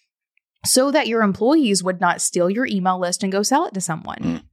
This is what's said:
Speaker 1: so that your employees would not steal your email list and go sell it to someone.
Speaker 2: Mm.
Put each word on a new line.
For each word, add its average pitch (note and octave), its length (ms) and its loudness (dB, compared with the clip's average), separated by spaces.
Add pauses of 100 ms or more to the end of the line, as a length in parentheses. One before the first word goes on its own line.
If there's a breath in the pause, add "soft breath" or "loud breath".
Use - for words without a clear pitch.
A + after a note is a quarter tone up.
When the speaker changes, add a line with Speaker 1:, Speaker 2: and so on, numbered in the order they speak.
(640 loud breath)
Speaker 1:
so C4+ 260 2
that C#4 160 2
your A3+ 140 0
employees G#3+ 640 2
would F3+ 160 -4
not F3 220 2
steal F3 260 0
your A3+ 160 -2
email F#3 340 -2
list F3+ 240 -4
and F#3+ 80 -2
go G3 120 0
sell C#4+ 240 0
it - 80 -12
to F#3+ 80 -6
someone. - 380 -8
Speaker 2:
Mm. - 220 -4 (100)